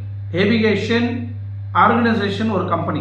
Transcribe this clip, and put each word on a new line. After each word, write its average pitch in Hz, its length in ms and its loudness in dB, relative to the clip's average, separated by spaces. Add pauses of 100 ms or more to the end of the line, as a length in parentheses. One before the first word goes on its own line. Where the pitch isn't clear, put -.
(320)
ஏவியேஷன் 214 1000 2 (420)
ஆர்கனைசேஷன் 214 760 2
ஒரு 175 180 -2
கம்பெனி. 160 320 -2